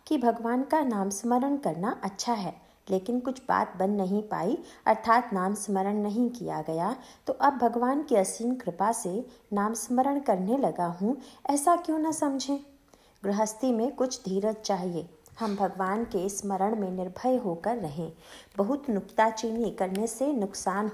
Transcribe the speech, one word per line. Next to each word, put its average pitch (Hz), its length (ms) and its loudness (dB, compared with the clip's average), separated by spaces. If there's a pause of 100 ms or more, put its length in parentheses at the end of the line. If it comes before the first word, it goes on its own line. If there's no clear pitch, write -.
कि 302 100 2
भगवान 233 460 2
का 311 180 2
नाम 208 280 0
स्मरण 247 480 2
करना 180 460 -2
अच्छा 208 300 -4
है, 196 380 -6 (180)
लेकिन 190 300 0
कुछ 254 300 -6
बात 196 280 2
बन 190 120 2
नहीं 202 320 0
पाई, 185 360 -2 (280)
अर्थात 233 480 4
नाम 190 200 0
स्मरण 202 440 -2
नहीं 208 320 0
किया 160 320 -6
गया, 165 340 -2 (320)
तो 285 60 0
अब 277 200 4
भगवान 240 500 2
की 277 120 0
असीम 226 400 2
कृपा 196 360 0
से 214 340 -4 (280)
नाम 202 200 2
स्मरण 262 460 2
करने 208 380 2
लगा 180 280 0
हूँ, 190 320 -2 (320)
ऐसा 294 260 4
क्यों 330 240 0
न 311 120 0
समझें? 277 480 -2 (640)
गृहस्थी 214 480 0
में 240 240 0
कुछ 254 300 -2
धीरज 196 300 0
चाहिए। 180 540 -4 (300)
हम 214 160 -2
भगवान 190 480 0
के 196 260 -2
स्मरण 196 460 0
में 196 160 -2
निर्भय 185 440 0
होकर 208 420 -2
रहें। 160 340 -6 (460)
बहुत 247 320 0
नुक्ताचीनी 220 840 0
करने 190 360 -2
से 269 260 -2
नुकसान 202 600 -2